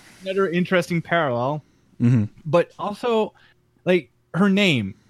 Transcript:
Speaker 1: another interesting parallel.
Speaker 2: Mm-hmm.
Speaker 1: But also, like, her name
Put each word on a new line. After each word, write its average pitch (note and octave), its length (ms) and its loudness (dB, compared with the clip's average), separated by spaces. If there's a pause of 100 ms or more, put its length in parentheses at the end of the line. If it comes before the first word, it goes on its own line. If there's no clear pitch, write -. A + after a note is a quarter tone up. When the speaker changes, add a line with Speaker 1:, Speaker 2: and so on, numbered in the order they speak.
(240)
Speaker 1:
another F#3+ 260 -2
interesting F3 520 -2
parallel. D3 640 -2 (380)
Speaker 2:
Mm-hmm. A#2+ 240 2 (200)
Speaker 1:
But E3+ 340 0
also, G#3+ 540 -2 (520)
like, F3+ 240 0 (240)
her G3 160 2
name E3 460 2 (140)